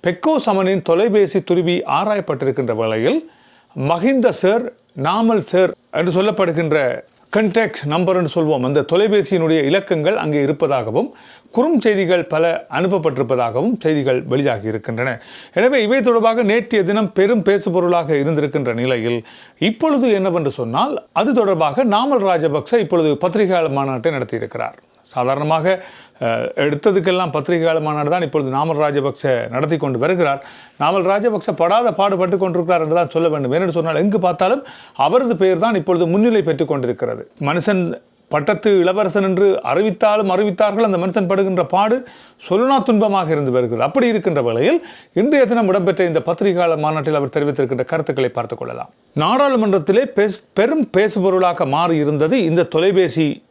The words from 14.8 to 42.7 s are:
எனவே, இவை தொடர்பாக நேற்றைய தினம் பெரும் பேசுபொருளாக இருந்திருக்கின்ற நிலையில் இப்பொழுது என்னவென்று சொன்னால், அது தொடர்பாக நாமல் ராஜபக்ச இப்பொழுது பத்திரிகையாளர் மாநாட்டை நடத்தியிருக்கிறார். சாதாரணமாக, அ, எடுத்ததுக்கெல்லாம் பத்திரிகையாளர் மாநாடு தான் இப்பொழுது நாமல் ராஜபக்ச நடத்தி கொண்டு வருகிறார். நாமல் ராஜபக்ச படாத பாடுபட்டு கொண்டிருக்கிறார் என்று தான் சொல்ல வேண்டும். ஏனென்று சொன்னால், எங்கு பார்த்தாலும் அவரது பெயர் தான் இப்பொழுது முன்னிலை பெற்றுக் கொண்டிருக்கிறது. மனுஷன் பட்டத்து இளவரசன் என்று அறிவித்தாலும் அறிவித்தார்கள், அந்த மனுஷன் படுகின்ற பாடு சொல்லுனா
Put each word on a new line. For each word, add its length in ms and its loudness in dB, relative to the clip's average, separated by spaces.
எனவே, 300 2
இவை 180 2
தொடர்பாக 420 2
நேற்றைய 420 0
தினம் 280 -2
பெரும் 300 2
பேசுபொருளாக 720 0
இருந்திருக்கின்ற 600 -2
நிலையில் 500 -2
இப்பொழுது 520 0
என்னவென்று 400 0
சொன்னால், 520 -4
அது 220 0
தொடர்பாக 500 2
நாமல் 380 2
ராஜபக்ச 560 0
இப்பொழுது 380 2
பத்திரிகையாளர் 560 0
மாநாட்டை 400 -2
நடத்தியிருக்கிறார். 600 -6
சாதாரணமாக, 840 -2
அ, 40 -2
எடுத்ததுக்கெல்லாம் 760 0
பத்திரிகையாளர் 520 0
மாநாடு 280 -2
தான் 120 0
இப்பொழுது 280 -2
நாமல் 260 -2
ராஜபக்ச 720 -2
நடத்தி 280 -2
கொண்டு 220 -2
வருகிறார். 460 0
நாமல் 260 0
ராஜபக்ச 500 -2
படாத 360 2
பாடுபட்டு 460 0
கொண்டிருக்கிறார் 440 0
என்று 120 -2
தான் 160 0
சொல்ல 180 0
வேண்டும். 240 -2
ஏனென்று 160 0
சொன்னால், 260 -2
எங்கு 260 0
பார்த்தாலும் 440 0
அவரது 420 2
பெயர் 220 2
தான் 160 0
இப்பொழுது 320 0
முன்னிலை 360 2
பெற்றுக் 260 -2
கொண்டிருக்கிறது. 600 -4
மனுஷன் 600 -2
பட்டத்து 500 2
இளவரசன் 440 0
என்று 380 2
அறிவித்தாலும் 560 0
அறிவித்தார்கள், 520 0
அந்த 160 0
மனுஷன் 280 -2
படுகின்ற 380 0
பாடு 420 0
சொல்லுனா 340 2